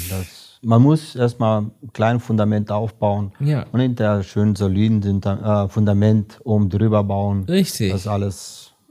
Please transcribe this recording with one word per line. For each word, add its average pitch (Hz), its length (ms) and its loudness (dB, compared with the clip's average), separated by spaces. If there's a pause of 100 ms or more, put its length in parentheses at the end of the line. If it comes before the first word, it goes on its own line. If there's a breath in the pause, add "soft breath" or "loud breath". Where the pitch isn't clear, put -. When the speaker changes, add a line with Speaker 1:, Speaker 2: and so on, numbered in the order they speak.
Speaker 1:
das, - 540 -12
man 113 200 6
muss 156 320 2
erstmal 120 480 0
ein 110 300 -12
kleines 117 320 0
Fundament 107 480 0
aufbauen 104 680 -2
Speaker 2:
Ja. 143 300 -2
Speaker 1:
und 117 100 -2
hinterher 110 440 0
schön 104 320 0
soliden 101 460 2
Sinta-, 101 640 -2
äh, 95 40 -2
Fundament 104 760 2
oben 104 240 2
drüber 104 360 2
bauen. 98 400 -2
Speaker 2:
Richtig. 120 480 0
Speaker 1:
Das 95 160 -4
alles 101 640 -6 (180)